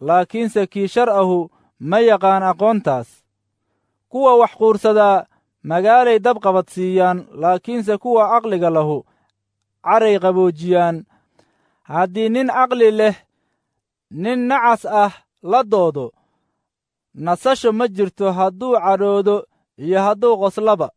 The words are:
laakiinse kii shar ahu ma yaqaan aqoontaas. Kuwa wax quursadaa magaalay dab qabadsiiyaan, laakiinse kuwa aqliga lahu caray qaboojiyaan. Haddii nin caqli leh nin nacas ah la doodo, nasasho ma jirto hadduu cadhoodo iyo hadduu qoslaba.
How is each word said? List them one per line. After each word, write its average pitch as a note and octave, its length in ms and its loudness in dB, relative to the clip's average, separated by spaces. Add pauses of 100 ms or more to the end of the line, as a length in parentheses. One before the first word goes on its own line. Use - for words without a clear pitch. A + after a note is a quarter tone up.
laakiinse F3+ 640 -2
kii G3 220 -6
shar A#3+ 220 0
ahu F#3 400 0 (280)
ma D#3+ 220 -2
yaqaan G3 420 2
aqoontaas. F#3 680 -2 (1000)
Kuwa B3+ 280 4
wax A#3 220 4
quursadaa G#3+ 680 2 (360)
magaalay A3 560 2
dab A3+ 200 0
qabadsiiyaan, F#3 880 -2 (140)
laakiinse G3+ 580 -2
kuwa A3+ 380 0
aqliga G3 340 -2
lahu D3+ 340 -2 (800)
caray G#3 340 2
qaboojiyaan. F3 880 0 (760)
Haddii F#3 460 -4
nin B3 200 -2
caqli B3 420 2
leh G#3+ 260 0 (960)
nin A3 280 -6 (100)
nacas A#3+ 360 0
ah G3+ 280 0 (300)
la A3 200 0
doodo, E3+ 500 -2 (1000)
nasasho F3 580 -2
ma A#3 160 -2
jirto F#3+ 440 -4
hadduu F#3+ 480 -2
cadhoodo G3+ 680 0 (320)
iyo F3 240 -2
hadduu G#3+ 360 0
qoslaba. G3+ 580 -2